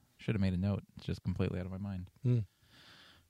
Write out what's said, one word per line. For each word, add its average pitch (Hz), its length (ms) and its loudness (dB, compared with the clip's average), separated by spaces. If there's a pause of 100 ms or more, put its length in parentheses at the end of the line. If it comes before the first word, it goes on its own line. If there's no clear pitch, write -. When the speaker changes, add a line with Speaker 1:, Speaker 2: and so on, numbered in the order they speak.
(160)
Speaker 1:
Should - 180 -2
have 98 60 0
made 95 140 4
a 87 40 2
note. 98 240 2 (140)
It's - 100 -16
just 92 160 -4
completely 92 380 0
out 92 60 -4
of 92 60 -8
my 92 60 -6
mind. 95 320 -6 (120)
Speaker 2:
Hmm. 123 160 4 (920)